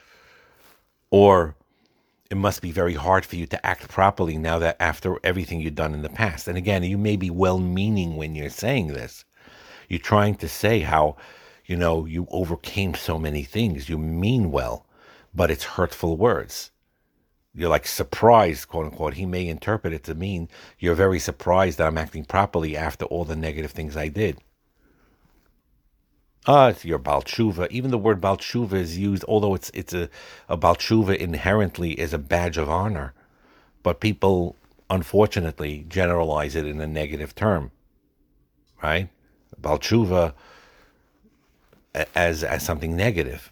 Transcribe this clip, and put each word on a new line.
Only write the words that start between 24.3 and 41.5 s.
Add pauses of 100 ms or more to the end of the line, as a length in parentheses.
Ah,
it's
your
Baal
Tshuva.
Even
the
word
Baal
Tshuva
is
used,
although
it's,
it's
a, (400)
a
Baal
Tshuva
inherently
is
a
badge
of
honor, (640)
but
people, (360)
unfortunately,
generalize
it
in
a
negative
term, (1120)
right? (480)
Baal
Tshuva (1600)